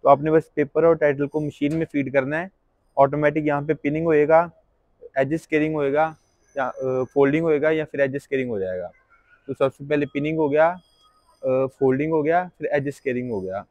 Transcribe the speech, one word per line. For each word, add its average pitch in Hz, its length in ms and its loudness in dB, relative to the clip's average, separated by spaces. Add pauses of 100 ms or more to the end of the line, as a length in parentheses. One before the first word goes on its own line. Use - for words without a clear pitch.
तो 135 80 4
आपने 143 200 4
बस 156 260 2
paper 151 280 0
और 165 120 6
title 143 300 0
को 151 140 -6
मशीन 147 360 -4
में 165 100 -2
feed 135 260 -4
करना 139 260 -2
है, 185 120 -8 (480)
Automatic 147 480 2
यहाँ 143 160 0
पे 151 120 -2
pinning 151 300 -2
होएगा, 160 460 4 (680)
एज 139 160 0
स्केलिंग 156 400 -2
होएगा 151 420 0 (400)
या, 139 80 -2
अ, 131 400 -4
folding 143 400 2
होएगा 156 260 2
या 156 140 0
फिर 147 160 -6
एज 139 160 0
स्केलिंग 131 340 -4
हो 107 80 -4
जाएगा। 92 340 -6 (540)
तो 135 80 -8
सबसे 139 320 -4
पहले 147 200 -2
pinning 151 320 -4
हो 156 100 2
गया, 151 200 4 (760)
अ, 131 220 0
folding 135 460 0
हो 156 100 0
गया, 170 360 0
फिर 143 140 -8
एज 143 160 -2
स्केलिंग 123 420 -6
हो 104 100 -4
गया। 95 300 -8